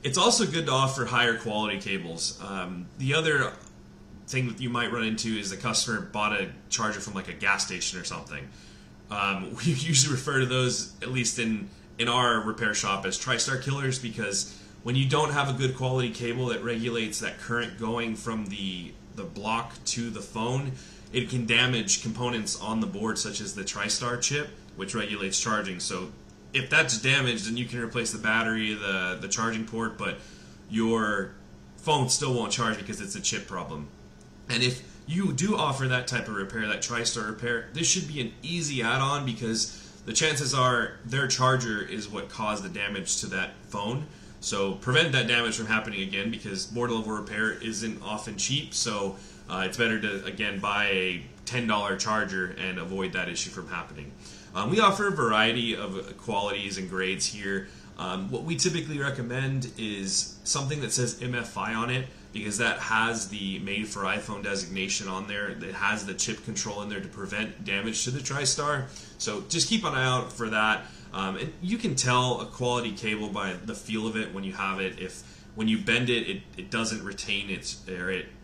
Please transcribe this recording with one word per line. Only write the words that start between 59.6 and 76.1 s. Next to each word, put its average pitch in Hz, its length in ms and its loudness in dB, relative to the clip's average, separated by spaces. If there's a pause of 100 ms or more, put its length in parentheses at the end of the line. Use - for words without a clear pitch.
is 101 680 -2
something 143 380 0
that 107 100 -2
says 123 300 2
M 127 120 -2
F 117 220 -4
I 104 180 -2
on 117 160 0
it, 123 160 0 (260)
because 107 260 -2
that 113 200 4
has 113 520 2
the 98 300 -4
made 101 280 -2
for 101 120 -4
iPhone 101 440 -2
designation 95 640 -2
on 95 180 -4
there. 101 220 -4
It 92 260 -8
has 101 320 0
the 98 80 -4
chip - 300 -2
control 104 380 -4
in 101 60 -6
there 101 120 -4
to 92 80 -8
prevent 101 560 -6
damage 101 400 0
to 127 60 -2
the 139 100 -2
TriStar. 139 640 2 (320)
So - 320 -2
just 165 200 2
keep 226 160 4
an 143 100 2
eye 131 100 4
out 127 280 2
for 113 180 -2
that. 107 340 4 (260)
Um, 95 260 -2
and 160 140 -4 (120)
you 202 160 0
can 175 160 0
tell 127 480 4
a 110 40 -6
quality 120 460 0
cable 107 380 -2
by 95 240 -2 (100)
the 107 100 -4
feel 110 320 -2
of 110 80 -2
it 101 200 -2
when 98 100 -4
you 95 80 -4
have 95 260 0
it. 95 200 -2
If 90 240 -10 (320)
when 110 120 0
you 110 120 6
bend 120 320 2